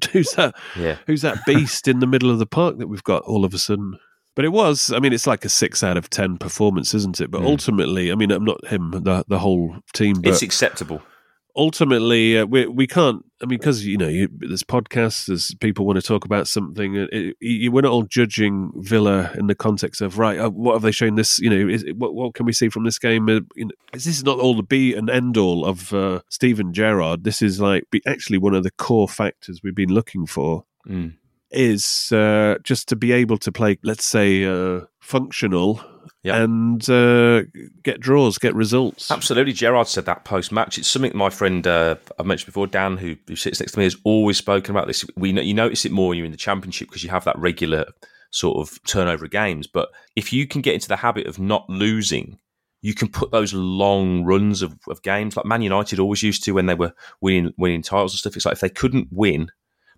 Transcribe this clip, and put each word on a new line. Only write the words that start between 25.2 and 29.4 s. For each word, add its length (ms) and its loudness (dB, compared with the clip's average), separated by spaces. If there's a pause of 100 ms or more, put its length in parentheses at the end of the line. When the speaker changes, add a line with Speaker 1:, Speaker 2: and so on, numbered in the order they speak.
Speaker 1:
all 280 2
of, 280 -4
uh, 360 -2
Steven 420 0
Gerrard. 540 0
This 160 -2
is, 180 2
like, 320 2
be, 140 0
actually 320 -2
one 180 2
of 80 2
the 80 -2
core 380 0
factors 540 -6